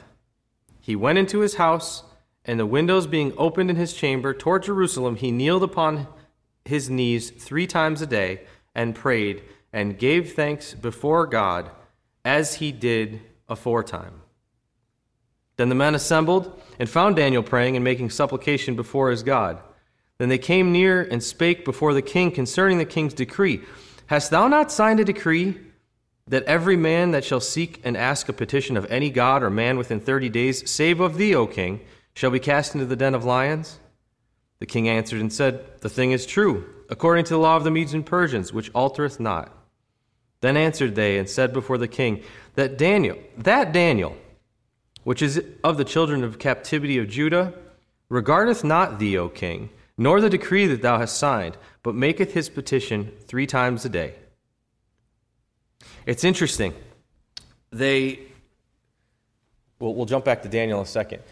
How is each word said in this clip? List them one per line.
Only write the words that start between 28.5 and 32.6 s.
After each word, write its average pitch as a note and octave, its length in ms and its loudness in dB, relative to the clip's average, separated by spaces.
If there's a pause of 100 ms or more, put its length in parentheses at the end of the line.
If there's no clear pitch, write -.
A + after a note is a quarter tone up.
of G2 120 -4
any C3+ 220 -2
god B2+ 320 2
or G#2 80 0
man A#2+ 260 0
within A#2 220 -4
thirty C3+ 300 -2
days, B2 420 -2
save E3 300 2
of E3+ 160 0
thee, G3+ 180 2
O A#2 140 2
king, F#2+ 320 -6 (340)
shall C3 160 0
be B2+ 80 2
cast C#3+ 340 0